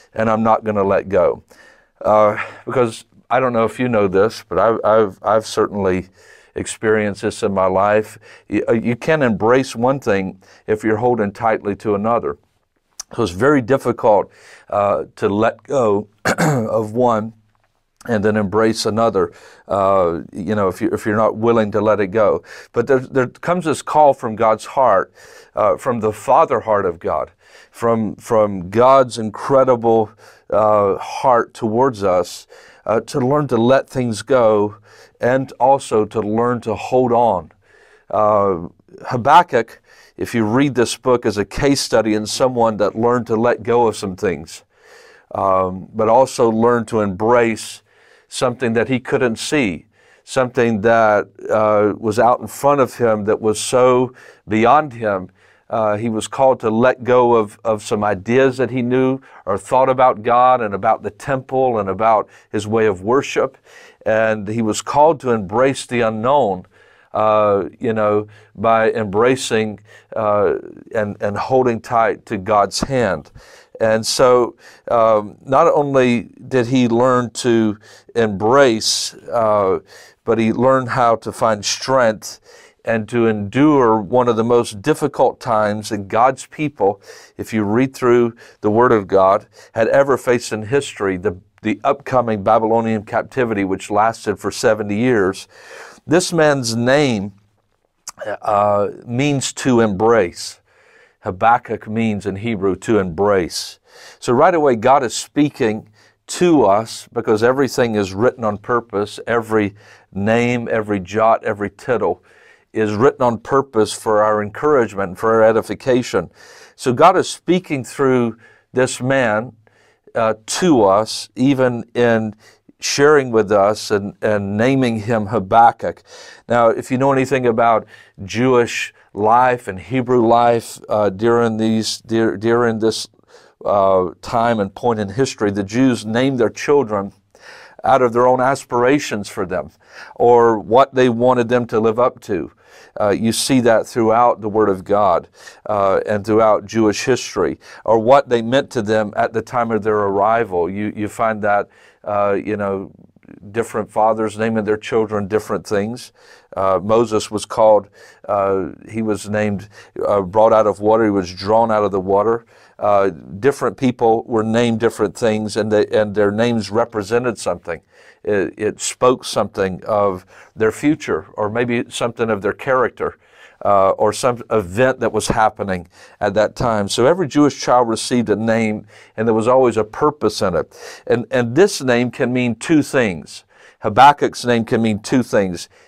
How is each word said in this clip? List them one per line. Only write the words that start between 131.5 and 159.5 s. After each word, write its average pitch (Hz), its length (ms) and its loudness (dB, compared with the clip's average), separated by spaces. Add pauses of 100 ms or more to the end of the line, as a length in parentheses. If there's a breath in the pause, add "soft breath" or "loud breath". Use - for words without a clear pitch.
these, 110 460 -2
dur-, 113 340 -2
during 117 440 0
this, 110 280 -2 (560 soft breath)
uh, 95 480 2 (100)
time 117 380 -2
and 98 160 -4
point 117 240 -2
in 104 80 -4
history, 107 420 -2
the 101 140 -4
Jews 113 420 0
named 123 320 -2
their 120 120 2
children 107 640 -2 (680 loud breath)
out 131 180 4
of 123 100 2
their 120 160 2
own 127 140 2
aspirations 127 880 -2
for 104 160 -8
them 82 260 -8 (440 loud breath)
or 117 440 4
what 110 340 2
they 127 140 4
wanted 120 400 2
them 123 200 0
to 117 120 -2
live 110 180 0
up 123 220 0
to. 82 320 -6 (480 soft breath)
Uh, 104 100 0
you 113 220 0
see 131 300 0
that 113 260 2
throughout 117 540 0
the 107 80 -6
Word 104 200 2
of 95 140 -2
God, 98 440 0 (380 loud breath)
uh, 98 400 0
and 104 200 -4
throughout 107 400 2
Jewish 107 380 0
history, 101 560 -2 (240 loud breath)
or 113 160 2
what 123 300 4
they 120 120 0
meant 123 300 -2
to 123 100 -4
them 107 340 -2
at 117 180 -2
the 113 80 -4
time 117 300 -4
of 107 120 -2
their 107 140 0
arrival. 101 720 0
You, 101 260 -6
you 104 120 -6
find 110 340 -4
that, 101 280 0 (340 soft breath)
uh, 101 380 -2
you 107 140 -6
know, 98 360 -6 (600)
different 110 400 -6
fathers 110 460 0
naming 110 260 -2
their 107 140 -2
children 107 500 -2
different 104 400 -4
things. 110 460 -6 (420 soft breath)
Uh, 95 260 0
Moses 107 480 0
was 104 160 -8
called, 107 440 2 (400 loud breath)
uh, 98 400 -2 (200)
he 110 120 -8
was 104 260 -4
named, 104 400 -4 (380 loud breath)